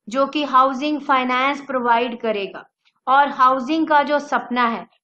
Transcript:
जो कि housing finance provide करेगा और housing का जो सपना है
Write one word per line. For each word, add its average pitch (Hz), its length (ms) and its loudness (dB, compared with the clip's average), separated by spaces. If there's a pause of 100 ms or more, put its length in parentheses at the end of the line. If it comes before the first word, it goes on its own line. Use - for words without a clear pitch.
जो 269 200 0
कि 294 160 -4
housing 269 580 2
finance 262 680 0
provide 240 540 0
करेगा 202 420 -6 (440)
और 277 220 4
housing 262 580 2
का 294 160 4
जो 285 160 0
सपना 247 480 -2
है 214 180 -6 (180)